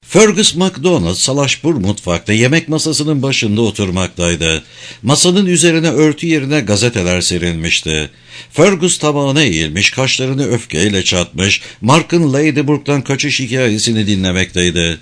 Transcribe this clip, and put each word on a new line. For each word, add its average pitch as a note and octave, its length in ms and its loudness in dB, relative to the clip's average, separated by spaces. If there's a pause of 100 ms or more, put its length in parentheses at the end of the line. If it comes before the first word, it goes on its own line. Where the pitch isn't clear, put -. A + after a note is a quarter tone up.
Fergus G3+ 500 2
MacDonald D#3+ 600 0
salaşpur C#3 600 -2
mutfakta G#2 580 -2
yemek C3+ 360 2
masasının D3+ 520 -2
başında A#2 400 0
oturmaktaydı. F2 1000 -2 (400)
Masanın F3+ 420 2
üzerine E3 440 2
örtü D3+ 380 2
yerine D3 320 0
gazeteler G2+ 640 0
serilmişti. E2 880 -2 (420)
Fergus F3 460 2
tabağına C#3+ 460 0
eğilmiş, D#2+ 480 0
kaşlarını C3 560 -2
öfkeyle G2 560 -2
çatmış, F2+ 580 -2 (200)
Mark'ın D#3 520 2
Ladyburg'dan C#3+ 680 0
kaçış C#3 380 -2
hikayesini A2+ 680 0
dinlemekteydi. F2+ 960 0